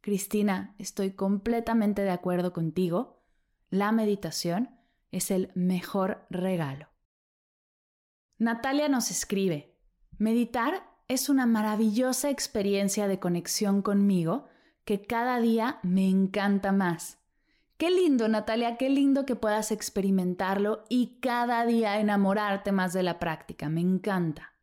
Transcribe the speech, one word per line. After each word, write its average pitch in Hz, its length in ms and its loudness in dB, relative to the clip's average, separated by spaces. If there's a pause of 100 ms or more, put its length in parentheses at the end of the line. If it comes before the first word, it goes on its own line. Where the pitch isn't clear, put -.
Cristina, 202 760 -2
estoy 196 340 -4
completamente 208 880 0
de 196 80 0
acuerdo 180 420 -2
contigo. 170 720 -2 (480)
La 202 220 0
meditación 202 760 -2 (420)
es - 180 -4
el 190 240 0
mejor 185 760 -2
regalo. 170 580 -4 (1500)
Natalia 269 500 -2
nos 247 220 0
escribe, 190 680 -2 (400)
"Meditar 233 640 0 (260)
es 262 200 -2
una 269 180 4
maravillosa 220 840 2
experiencia 202 800 0
de 190 120 0
conexión 190 640 0
conmigo 202 640 2 (380)
que 202 180 -2
cada 240 360 -2
día 226 440 2
me 190 260 2
encanta 196 640 2
más". 185 460 -2 (580)
Qué 330 140 0
lindo, 302 380 4
Natalia, 226 480 0
qué 262 120 -2
lindo 277 380 4
que 262 80 0
puedas 214 380 0
experimentarlo 196 1160 -2
y 247 320 -2
cada 240 460 0
día 226 320 2
enamorarte 202 720 0
más 190 220 0
de 185 100 0
la 175 160 -2
práctica. 160 500 -6
Me 160 120 -2
encanta. 180 720 -2 (100)